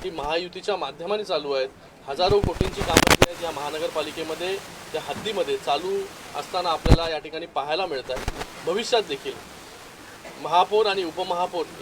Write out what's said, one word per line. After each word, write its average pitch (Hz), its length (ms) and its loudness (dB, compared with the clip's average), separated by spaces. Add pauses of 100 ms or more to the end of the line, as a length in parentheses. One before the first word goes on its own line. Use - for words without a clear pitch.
ती 185 60 -4
महायुतीच्या 175 680 -4
माध्यमाने 170 480 -4
चालू 147 280 -2
आहेत. 135 160 0 (400)
हजारो 185 320 4
कोटींची - 400 0
कामं - 340 6
जी - 160 6
आहेत 165 140 -6
या 165 60 -2
महानगरपालिकेमध्ये, 156 1000 -4 (420)
या 156 140 -2
हद्दीमध्ये 165 480 -2
चालू 170 420 0 (380)
असताना 175 340 -2
आपल्याला 160 400 8
या 156 80 -2
ठिकाणी 160 280 -8
पाहायला 156 400 -2
मिळत 131 240 -6
आहेत. 127 320 -4 (240)
भविष्यात 214 360 2
देखील 139 300 -6 (1120)
महापौर 185 440 4
आणि 196 180 0
उपमहापौर 175 600 -2 (180)